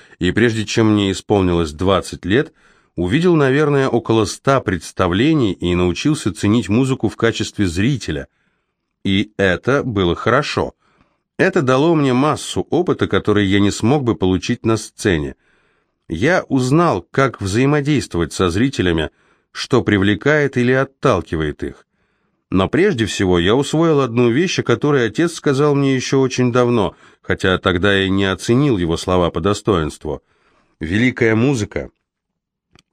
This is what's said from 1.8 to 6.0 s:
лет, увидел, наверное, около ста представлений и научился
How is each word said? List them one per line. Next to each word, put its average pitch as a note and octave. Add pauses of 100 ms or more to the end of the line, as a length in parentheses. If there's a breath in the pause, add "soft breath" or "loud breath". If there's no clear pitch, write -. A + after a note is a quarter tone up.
лет, A2+ (420 soft breath)
увидел, D#3+
наверное, C#3
около A2+
ста C3
представлений G2+
и F2
научился F2+